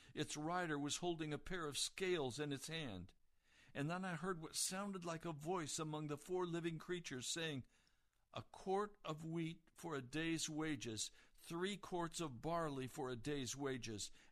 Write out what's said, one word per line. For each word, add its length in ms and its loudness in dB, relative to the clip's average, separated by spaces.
Its 240 0
rider 400 2
was 200 2
holding 360 2
a 60 0
pair 280 -2
of 100 -2
scales 600 2
in 120 2
its 160 -4
hand. 400 -2
And 160 2
then 160 -2
I 100 0
heard 260 -2
what 140 -6
sounded 500 0
like 200 -2
a 80 0
voice 460 0
among 280 0
the 100 0
four 280 2
living 320 0
creatures 500 -4
saying, 360 0
"A 100 -4
quart 600 0
of 220 -4
wheat 360 -2
for 220 -4
a 60 0
day's 460 2
wages, 600 0
three 400 0
quarts 440 0
of 240 -2
barley 440 2
for 220 -2
a 60 0
day's 400 0
wages, 560 0